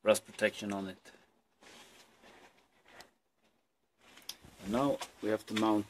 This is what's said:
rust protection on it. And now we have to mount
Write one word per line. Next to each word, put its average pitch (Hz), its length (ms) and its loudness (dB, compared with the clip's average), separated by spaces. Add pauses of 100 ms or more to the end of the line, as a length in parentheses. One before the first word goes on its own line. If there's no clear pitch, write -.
rust 107 220 4
protection 104 460 -2
on 98 160 -4
it. - 240 -16 (3500)
And 98 80 -6
now 135 260 2 (240)
we 104 80 -2
have 107 180 0
to 110 80 -8
mount 107 340 2